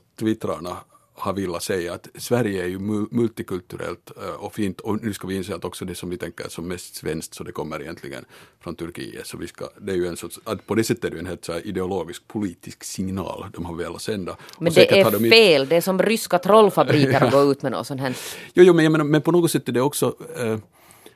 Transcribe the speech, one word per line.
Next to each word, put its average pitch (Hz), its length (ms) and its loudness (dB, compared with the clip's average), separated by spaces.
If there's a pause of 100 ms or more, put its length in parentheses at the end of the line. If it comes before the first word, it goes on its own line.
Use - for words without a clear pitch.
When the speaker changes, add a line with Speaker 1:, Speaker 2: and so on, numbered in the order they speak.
(200)
Speaker 1:
twittrarna 90 580 -2 (380)
har 98 180 -4
velat 90 300 -4
säga, 87 300 -4
att - 220 -14
Sverige 104 480 -2
är 90 40 -4
ju 95 120 -6
mu-, 104 320 -4
multikulturellt, 95 1000 -6 (100)
eh, 90 120 -8 (100)
och 104 100 -12
fint, 101 260 -4
och 107 240 -4
nu 104 100 -4
ska - 140 -10
vi 95 80 -4
inse 92 200 -6
att 87 100 -8
också 92 200 -10
det 87 100 -8
som 90 140 -10
vi 87 80 -6
tänker 85 320 -10
som 82 180 -10
mest - 280 -10
svenskt, 80 380 -8
så 82 100 -14
det 85 80 -12
kommer 78 300 -10
egentligen 69 440 -14 (360)
från 82 140 -12
Turkiet, 69 520 -12
så - 100 -14
vi 82 100 -10
ska, - 220 -14 (120)
det 101 100 -8
är 95 40 -2
ju 87 120 0
en 85 100 -6
sorts, - 260 -14
att 107 240 -8
på 104 80 -2
det 113 80 4
sättet 113 220 -2
är - 40 -4
det 80 60 -8
ju 80 40 -10
en 87 80 -8
helt 87 180 -10
så 85 80 -6
här 85 140 -8
ideologisk, 90 600 -6
politisk - 560 -8
signal 95 680 -6
de 87 120 -10
har 85 100 -10
velat 85 260 -8
sända. 95 360 -6 (200)
Speaker 2:
Men 160 100 -4
Speaker 1:
Och 165 60 2
säkert 180 200 8
Speaker 2:
det 196 60 8
är 190 40 6
Speaker 1:
har 110 80 4
de 107 140 2
inte 113 120 4
Speaker 2:
fel, 156 300 6
det 165 80 2
är 170 60 4
som 185 200 0
ryska 202 380 0
trollfabriker 151 840 6
Speaker 1:
<laughs> - 0 -
Speaker 2:
att 120 80 4
gå 139 100 6 (100)
ut 135 100 -2
med 135 100 -2
något 110 160 -6
sånt 135 140 -8
här. 127 140 -4 (380)
Speaker 1:
Jo, 180 100 8
jo, 180 100 12
men 160 120 6
jag 156 60 6
menar, 151 140 4
men 147 160 4
på 160 100 2
något 170 200 4
sätt 139 180 -2
är 120 40 -2
det 123 80 2
också, 127 340 0 (220)
eh, 110 200 -2 (580)